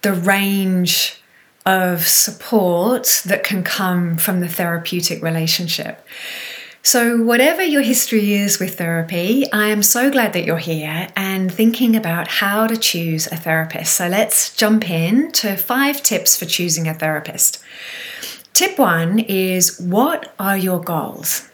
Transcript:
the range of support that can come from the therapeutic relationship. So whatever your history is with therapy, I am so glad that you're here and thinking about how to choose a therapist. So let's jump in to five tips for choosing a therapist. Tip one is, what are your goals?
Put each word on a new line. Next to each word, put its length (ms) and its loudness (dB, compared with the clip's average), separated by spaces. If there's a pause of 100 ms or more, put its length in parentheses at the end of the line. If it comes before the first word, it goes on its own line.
the 120 0
range 1080 0 (440)
of 400 2
support 1200 2
that 160 0
can 220 -2
come 540 0
from 240 0
the 80 -2
therapeutic 760 -4
relationship. 840 -2 (760)
So 420 4
whatever 400 4
your 200 2
history 500 2
is 260 0
with 180 -6
therapy, 760 0
I 140 2
am 140 0
so 300 2
glad 220 2
that 100 0
you're 140 0
here 580 -4
and 340 -2
thinking 460 2
about 320 -2
how 400 0
to 80 0
choose 520 -2
a 100 -6
therapist. 580 -2
So 140 -2
let's 440 0
jump 360 2
in 420 2
to 240 -2
five 480 -2
tips 320 2
for 80 -6
choosing 460 -2
a 40 -4
therapist. 680 -4 (880)
Tip 260 0
one 420 2
is, 600 0
what 580 0
are 200 0
your 240 0
goals? 720 -6